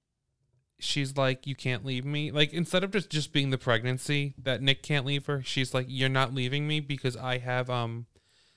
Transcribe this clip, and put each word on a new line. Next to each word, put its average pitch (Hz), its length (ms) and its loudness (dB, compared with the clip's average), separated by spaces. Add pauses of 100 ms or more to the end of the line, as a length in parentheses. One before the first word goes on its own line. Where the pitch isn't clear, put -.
(800)
she's 139 380 -2
like, 131 300 2
"You 135 80 -4
can't 127 300 -2
leave 131 200 -4
me." 147 260 -2
Like, 151 220 2
instead 180 320 0
of 196 60 -4
just, 196 200 -2
just 151 220 -2
being 139 180 2
the 131 80 2
pregnancy 127 800 0
that 127 240 -2
Nick 135 200 4
can't 143 240 0
leave 143 200 -2
her, 143 160 -2
she's - 320 -2
like, 127 140 0
"You're 131 200 0
not 131 260 2
leaving 135 320 0
me 151 140 0
because 135 360 -2
I 127 220 -2
have, 123 320 -2
um, 117 360 -2 (500)